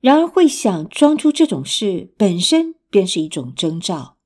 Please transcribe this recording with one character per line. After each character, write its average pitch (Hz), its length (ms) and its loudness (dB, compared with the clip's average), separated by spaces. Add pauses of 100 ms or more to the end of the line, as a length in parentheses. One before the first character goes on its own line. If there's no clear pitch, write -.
然 269 160 4
而 330 100 2
会 339 200 4
想 185 420 -2
装 294 300 2
出 302 140 0
这 311 120 2
种 139 200 -4
事， - 520 -6
本 185 220 2
身 330 380 0 (120)
便 196 160 2
是 180 160 -4
一 156 80 -4
种 131 240 -10
征 165 280 -6
兆。 160 460 -10